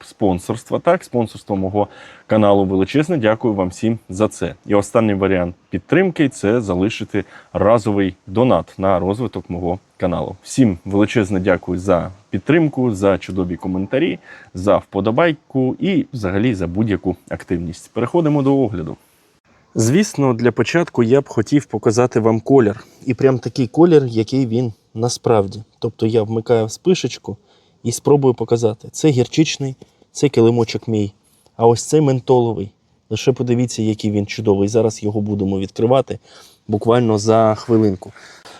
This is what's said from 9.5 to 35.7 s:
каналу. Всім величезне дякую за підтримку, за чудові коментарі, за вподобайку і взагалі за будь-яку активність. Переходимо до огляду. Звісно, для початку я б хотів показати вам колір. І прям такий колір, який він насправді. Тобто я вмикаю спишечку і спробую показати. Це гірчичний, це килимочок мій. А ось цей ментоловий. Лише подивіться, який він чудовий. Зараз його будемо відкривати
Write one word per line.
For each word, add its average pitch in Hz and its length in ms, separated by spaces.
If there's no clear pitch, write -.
каналу. 85 460
Всім 107 420
величезне 101 540
дякую 90 400
за 87 320
підтримку, 139 640
за 98 260
чудові 90 380
коментарі, 98 640
за 92 240
вподобайку 127 1040
і 180 340
взагалі 104 420
за 92 120
будь-яку 95 480
активність. 85 640
Переходимо 147 480
до 139 160
огляду. 92 400
Звісно, 135 580
для 117 180
початку 123 520
я 127 180
б - 60
хотів 131 380
показати 117 540
вам 113 200
колір. 120 460
І 135 80
прям 131 260
такий 123 280
колір, 156 380
який 117 420
він 113 260
насправді. 110 720
Тобто 113 280
я 113 160
вмикаю 110 460
спишечку - 680
і 117 80
спробую 139 420
показати. 113 580
Це - 180
гірчичний, 135 640
це - 180
килимочок 117 580
мій. 104 260
А 117 120
ось 117 160
цей 156 180
ментоловий. 120 680
Лише 110 220
подивіться, 120 500
який 107 300
він 101 140
чудовий. 101 420
Зараз 110 360
його 104 180
будемо 101 380
відкривати 113 600